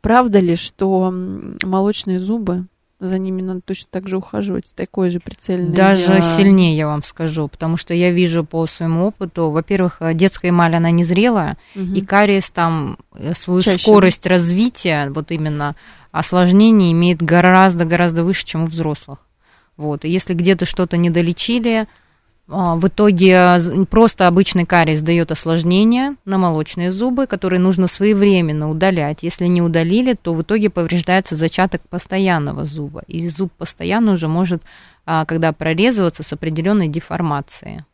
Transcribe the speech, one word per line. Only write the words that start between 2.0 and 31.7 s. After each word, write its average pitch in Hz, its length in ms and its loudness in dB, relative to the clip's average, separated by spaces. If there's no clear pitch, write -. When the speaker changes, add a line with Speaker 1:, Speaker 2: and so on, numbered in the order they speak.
Speaker 1:
зубы, 185 460 -4
за 190 200 -4
ними 190 240 -6
надо 185 180 -8
точно - 300 -12
так 190 180 -10
же 185 80 -6
ухаживать, 202 520 -6
с - 40 -20
такой 185 380 -4
же 175 100 -6
прицельной 180 560 -6
Speaker 2:
Даже 190 300 4
Speaker 1:
за- 190 140 4
Speaker 2:
сильнее, 190 400 4
я 156 100 -2
вам 147 180 -4
скажу, 156 440 -6
потому 160 280 -4
что - 180 -8
я 175 180 2
вижу 170 320 0
по 165 220 -4
своему 165 420 -2
опыту, 170 420 -4
во-первых, 180 500 -2
э, 165 140 -2
детская 180 360 0
эмаль, 170 260 2
она 165 140 2
незрелая, 175 680 0
Speaker 1:
Мгм. 190 200 -6
Speaker 2:
и 196 60 0
кариес 196 500 0
там, 165 480 -2
э, 165 200 -6
свою 180 260 -2
Speaker 1:
Чаще, 185 180 2
Speaker 2:
скорость 196 460 4
Speaker 1:
да? 180 60 -2
Speaker 2:
развития, 175 800 0
вот 147 220 -8
именно 151 420 -4
осложнений, 180 800 4
имеет 170 300 2
гораздо-гораздо 175 1000 4
выше, 180 200 -2
чем 160 200 -4
у - 20 -4
взрослых. 156 520 -8
Вот. 151 280 -8
И 156 60 -4
если 185 240 -2
где-то 175 320 0
что-то 180 300 -4
недолечили, 175 880 0
А, 170 260 -2
в 170 140 0
итоге, 190 480 4
а, 180 240 6
з-, 170 260 0
просто 226 400 4
обычный 175 400 2
кариес 156 340 2
дает 165 300 0
осложнения 196 960 0
на 190 140 -2
молочные 175 540 -2
зубы, 247 340 -2
которые 190 340 -2
нужно 185 260 2
своевременно 185 840 0
удалять. 156 540 -2
Если 170 240 -4
не 175 160 2
удалили, 170 580 0
то 170 140 -4
в 165 80 -4
итоге 208 260 0
повреждается 175 680 -2
зачаток 165 520 -2